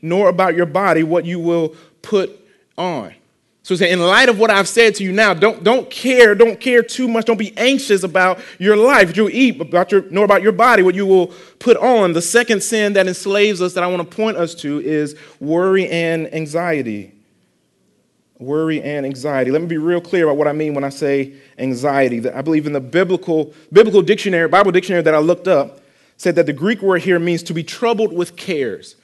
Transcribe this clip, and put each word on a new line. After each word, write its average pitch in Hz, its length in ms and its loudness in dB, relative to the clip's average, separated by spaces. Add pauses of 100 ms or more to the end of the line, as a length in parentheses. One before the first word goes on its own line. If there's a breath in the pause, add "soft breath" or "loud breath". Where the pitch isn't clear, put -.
nor 180 280 0
about 180 260 0
your 175 100 0
body, 165 380 0
what 170 220 0
you 175 140 -6
will 165 360 -2 (260 loud breath)
put - 380 -4 (380 soft breath)
on." 156 360 -6 (480)
So - 120 -6
he's 170 60 0
saying, 180 140 2
"In 180 60 2
light 208 300 4
of 208 100 2
what 220 100 2
I've 196 200 2
said 226 260 4
to 196 80 -8
you 185 80 -4
now, 202 220 2
don't, 170 300 0
don't 233 280 0
care, 247 420 4
don't 226 260 2
care 247 220 2
too 247 260 -4
much. 226 180 -2
Don't 226 120 0
be 202 200 -6
anxious 240 440 0
about 185 380 0 (200 loud breath)
your 208 180 2
life, 220 320 4
what 170 80 -8
you'll 208 140 2
eat, 240 280 0
about 175 320 -2
your, 196 180 2
nor 190 140 0
about 196 180 4
your 214 100 2
body, 220 300 4
what 185 140 2
you 196 100 -4
will 185 220 4 (320 loud breath)
put 247 180 4
on." 208 360 2
The 170 80 -2
second 233 420 0
sin 208 300 -2
that 190 140 2
enslaves 196 540 0
us 180 120 -4
that 180 100 -2
I 180 40 -2
want 180 220 -4
to - 60 -20
point 220 220 -4
us 165 180 -4
to 147 240 -6
is 151 360 -4 (240 loud breath)
worry 180 500 0
and 165 440 -4
anxiety. 147 760 -6 (1300)
Worry 151 440 -4
and 143 240 -6
anxiety. 131 440 -4
Let 151 120 0
me 170 60 -8
be 165 100 -4
real 170 240 -2
clear 175 240 0
about 143 100 2
what 147 140 0
I - 20 -2
mean 151 220 -4
when 139 100 -6
I 139 60 -4
say 139 460 -4 (220 loud breath)
anxiety. 131 640 -2
That 123 160 -6
I 135 60 -8
believe 151 260 -2
in 147 60 -6
the 139 80 -4
biblical, 160 720 -2 (180 loud breath)
biblical 202 300 6
dictionary, 175 480 0
Bible 185 240 4
dictionary 180 300 0
that 156 120 2
I 151 40 2
looked 170 280 0
up, 147 320 -2 (380 soft breath)
said 175 180 -2
that 170 100 2
the 147 60 -4
Greek 190 300 -4
word 190 200 0
here 175 160 0
means 170 260 -2
to 170 100 -10
be 160 100 -6
troubled 220 480 -2
with 175 240 -6
cares. 131 680 -8